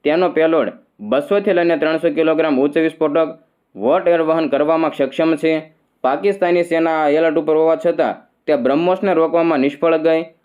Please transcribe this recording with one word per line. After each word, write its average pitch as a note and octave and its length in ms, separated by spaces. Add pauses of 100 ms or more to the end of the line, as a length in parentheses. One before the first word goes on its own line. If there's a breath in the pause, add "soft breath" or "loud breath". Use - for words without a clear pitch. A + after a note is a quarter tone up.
તેનો E3 260
પેલોડ D#3+ 380 (320)
બસોથી F3 560
લઈને E3+ 220
ત્રણસો D#3+ 320
કિલોગ્રામ D#3 500
ઉચ્ચ C#3+ 180
વિસ્ફોટક D#3 580 (380)
વોટ D#3 340
એર E3+ 140
વહન D#3+ 260
કરવામાં D3+ 440
સક્ષમ D#3+ 440
છે. D#3+ 160 (520)
પાકિસ્તાની F3 680
સેના D#3+ 300
આ D3+ 100
એલર્ટ D#3+ 320
ઉપર D#3 140
હોવા D#3+ 200
છતાં D#3 440 (260)
તે D3+ 100
બ્રહ્મોસને F3 580
રોકવામાં D#3+ 460
નિષ્ફળ D#3+ 380
ગઈ D#3+ 240 (220)